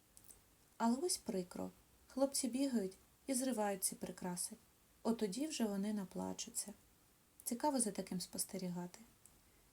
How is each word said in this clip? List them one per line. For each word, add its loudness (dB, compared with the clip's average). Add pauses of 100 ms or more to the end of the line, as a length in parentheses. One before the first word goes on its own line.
(760)
Але 4
ось 2
прикро: -4 (360)
хлопці 2
бігають 2 (280)
і 2
зривають 2
ці 0
прикраси. -4 (460)
От 2
тоді 0
вже 0
вони 0
наплачуться. -4 (720)
Цікаво 2
за 2
таким -4
спостерігати. -4 (720)